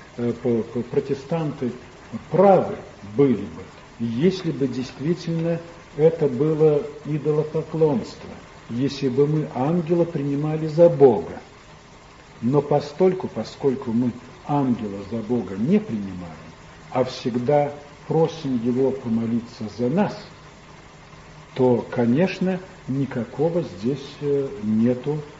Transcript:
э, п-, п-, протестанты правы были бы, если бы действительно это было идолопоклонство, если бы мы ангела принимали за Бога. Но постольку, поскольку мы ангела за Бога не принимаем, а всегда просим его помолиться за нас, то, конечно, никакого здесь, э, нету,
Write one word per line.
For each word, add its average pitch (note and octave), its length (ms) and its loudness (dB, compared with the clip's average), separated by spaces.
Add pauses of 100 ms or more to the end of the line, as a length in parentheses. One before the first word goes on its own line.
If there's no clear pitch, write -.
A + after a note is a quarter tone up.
(160)
э, A#2+ 160 0 (100)
п-, A#2 200 2
п-, A#2 220 -6
протестанты C#3+ 880 -2 (600)
правы F3 460 6 (400)
были B2 260 4
бы, F2 200 -12 (360)
если C#3+ 540 0
бы C3+ 140 -2
действительно E3 920 -4 (360)
это D#3 320 4
было D3+ 540 4 (220)
идолопоклонство, D3+ 1300 -2 (400)
если C3 380 -2
бы C3+ 180 2
мы D3+ 280 0
ангела E3 500 0
принимали D#3 640 -2
за E3 220 8
Бога. C#3 520 6 (1000)
Но C3+ 220 4
постольку, D3+ 680 0
поскольку A#2+ 640 -4
мы A#2+ 200 2 (340)
ангела G#2+ 540 0 (100)
за A#2 80 -4
Бога G#2 380 -2
не D3 220 2
принимаем, F#2+ 560 -6 (560)
а C3 140 2
всегда C3+ 680 0 (360)
просим C#3+ 560 0
его B2+ 280 2
помолиться A2+ 720 -4 (140)
за A#2+ 100 0
нас, F3+ 280 0 (1400)
то, B2 360 4
конечно, F3 720 0 (280)
никакого C#3 720 -2
здесь, A#2 440 -6 (140)
э, C#3 280 0 (140)
нету, A#2+ 580 0 (200)